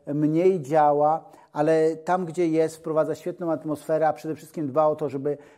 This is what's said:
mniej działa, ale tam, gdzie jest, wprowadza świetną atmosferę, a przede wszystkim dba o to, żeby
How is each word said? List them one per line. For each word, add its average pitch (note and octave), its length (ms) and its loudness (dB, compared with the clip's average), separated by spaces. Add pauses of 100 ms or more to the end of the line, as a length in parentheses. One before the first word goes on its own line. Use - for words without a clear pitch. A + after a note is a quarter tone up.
mniej D#3 540 2
działa, D3 640 2 (280)
ale D#3+ 440 2
tam, F3+ 300 -2
gdzie E3 220 0
jest, D#3+ 280 0
wprowadza D#3 380 -2
świetną F3 380 -6
atmosferę, D#3 560 -2
a D3+ 40 2
przede D#3 220 -8
wszystkim D#3+ 320 -8
dba D3+ 200 2
o D3+ 100 0
to, D3+ 120 -4
żeby C#3 300 -6 (200)